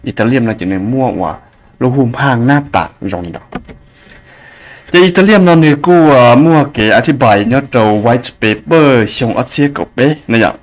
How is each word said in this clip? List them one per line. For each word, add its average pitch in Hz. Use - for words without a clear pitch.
Ethereum 117
nó 110
chỉ 95
nên 95
mua 120
à, 82
lô 127
hùm 127
hàng 127
nát 143
tà 82
rồi 90
đó. -
Thì 175
Ethereum 190
nó 170
này 156
cũng, 170
à, 123
mua 156
cái, 110
à, 107
thì 156
bài 107
nhớ 127
trâu 107
white 123
paper 117
xong 113
ở 123
xe 143
cột -
bé, 143
nó 113
vậy. 95